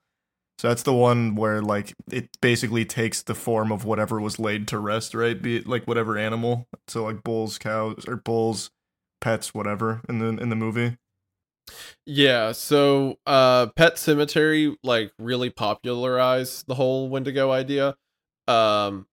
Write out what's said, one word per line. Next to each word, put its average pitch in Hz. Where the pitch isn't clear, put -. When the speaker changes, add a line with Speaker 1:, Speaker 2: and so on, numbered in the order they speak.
Speaker 1:
So 117
that's 120
the 139
one 120
where, 107
like, 104
it -
basically 117
takes -
the 110
form 110
of 104
whatever 107
was 104
laid 107
to 110
rest, 107
right? 117
Be 117
it, -
like, 117
whatever 113
animal. 117
So, 113
like, 110
bulls, 110
cows, 110
or 123
bulls, 113
pets, 113
whatever, 110
in 120
the, 113
in 120
the 113
movie. 113
Speaker 2:
Yeah, 131
so, 139
uh, 127
Pet 165
Sematary, 151
like, 117
really 123
popularized 127
the 131
whole 131
Wendigo 135
idea. 135
Um, 104